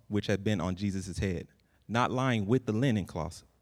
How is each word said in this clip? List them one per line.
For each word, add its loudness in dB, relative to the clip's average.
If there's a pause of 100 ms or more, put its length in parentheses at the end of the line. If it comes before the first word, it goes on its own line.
which 0
had 0
been 2
on -2
Jesus' -4
head, -2 (400)
not 2
lying 2
with 2
the 0
linen 2
cloths, -6 (160)